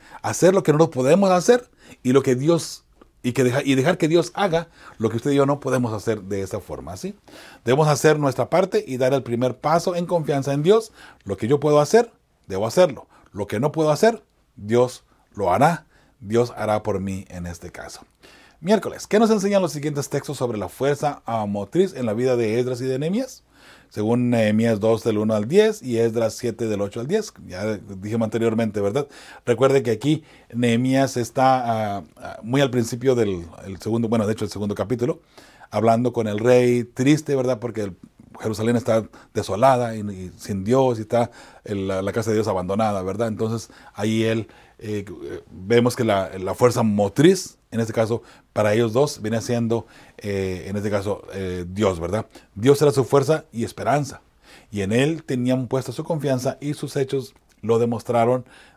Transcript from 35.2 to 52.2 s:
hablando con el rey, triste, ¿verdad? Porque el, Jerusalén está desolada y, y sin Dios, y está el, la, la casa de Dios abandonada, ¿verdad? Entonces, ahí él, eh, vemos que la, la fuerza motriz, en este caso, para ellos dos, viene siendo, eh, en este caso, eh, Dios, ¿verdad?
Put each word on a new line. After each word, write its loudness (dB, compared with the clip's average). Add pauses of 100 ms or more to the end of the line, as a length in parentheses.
hablando 2
con -2
el -4
rey, 4
triste, 2
¿verdad? 0
Porque -6
el, -8 (420)
Jerusalén -2
está 0 (260)
desolada 2
y, -8
y -8
sin -6
Dios, 2
y -8
está 0 (320)
el, -6
la, -2
la -4
casa -4
de 2
Dios 0
abandonada, -2
¿verdad? -4
Entonces, -6 (240)
ahí -2
él, -2 (280)
eh, -8 (440)
vemos 2
que -2
la, 0
la -6
fuerza 2
motriz, 2 (140)
en -4
este -4
caso, 0 (280)
para 2
ellos 2
dos, 0
viene -2
siendo, -2 (320)
eh, -4
en -6
este -4
caso, -4 (100)
eh, -6
Dios, 0
¿verdad? -4 (300)